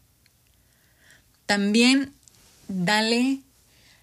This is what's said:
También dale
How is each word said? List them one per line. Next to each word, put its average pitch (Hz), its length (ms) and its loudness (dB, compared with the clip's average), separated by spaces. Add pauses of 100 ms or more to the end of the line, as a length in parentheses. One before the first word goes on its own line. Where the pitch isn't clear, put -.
(1400)
También 233 720 2 (540)
dale 220 720 -2 (600)